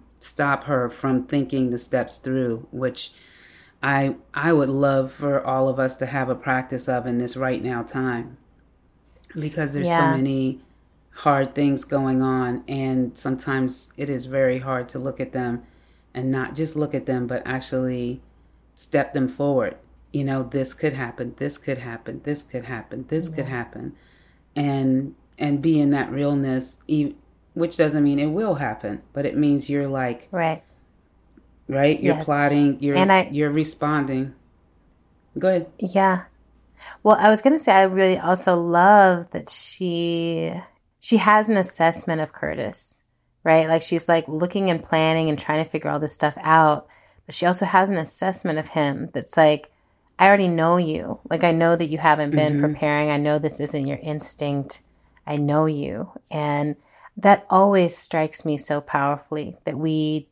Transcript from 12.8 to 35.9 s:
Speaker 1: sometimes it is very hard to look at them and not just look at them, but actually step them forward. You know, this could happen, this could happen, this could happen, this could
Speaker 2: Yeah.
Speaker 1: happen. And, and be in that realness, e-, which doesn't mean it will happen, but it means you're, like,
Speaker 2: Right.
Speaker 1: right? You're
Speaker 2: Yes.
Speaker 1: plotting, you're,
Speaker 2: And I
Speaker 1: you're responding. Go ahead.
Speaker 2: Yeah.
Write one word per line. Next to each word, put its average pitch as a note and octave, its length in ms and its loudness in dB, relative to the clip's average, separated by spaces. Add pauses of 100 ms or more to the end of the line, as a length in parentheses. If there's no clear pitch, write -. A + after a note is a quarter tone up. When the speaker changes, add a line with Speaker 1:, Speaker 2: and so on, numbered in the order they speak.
Speaker 1:
sometimes C3 760 -4
it C#3+ 120 -6
is C3+ 180 -6
very C3 340 0
hard C3 300 -4
to - 80 -12
look C3 220 -8
at C3 120 -6
them A#2+ 300 -4 (520)
and C3 160 -4
not C3 240 -4
just D#3 220 -6
look D3 180 -4
at C3 120 -6
them, B2 200 -2
but B2 180 -4
actually B2+ 760 -4 (540)
step - 380 -2
them C3 160 0
forward. C3 480 -2 (360)
You C#3+ 120 -2
know, C3+ 180 -2
this C3 320 -4
could D3+ 200 -4
happen, B2 420 -8
this C#3+ 220 -8
could C3+ 200 -6
happen, B2 460 -12
this D3 180 -6
could B2 220 -10
happen, B2 440 -12
this E3 200 -4
could D#3 180 -6
Speaker 2:
Yeah. C3 100 -10
Speaker 1:
happen. - 380 -10 (640)
And, C#3 580 0 (240)
and C#3+ 240 -2
be D#3+ 180 4
in C#3+ 100 4
that C#3 200 -2
realness, C3+ 680 -2 (100)
e-, D3 260 0 (400)
which E3+ 220 -4
doesn't D3+ 260 2
mean C#3+ 160 2
it C#3+ 100 0
will F#3+ 280 -2
happen, A2 460 -6 (100)
but C#3+ 140 -4
it - 100 -4
means C#3+ 320 2
you're, C#3+ 200 -2
like, B2+ 440 -4
Speaker 2:
Right. E3 300 -2 (1080)
Speaker 1:
right? C#3 320 2
You're D3 160 2
Speaker 2:
Yes. D#3 80 -8
Speaker 1:
plotting, C#3+ 560 2
you're, C#3+ 160 0
Speaker 2:
And F#3+ 160 4
I F#3 180 4
Speaker 1:
you're D3 200 0
responding. C#3+ 840 -2 (1040)
Go F3+ 100 0
ahead. F3 180 0 (120)
Speaker 2:
Yeah. F#3+ 440 0 (800)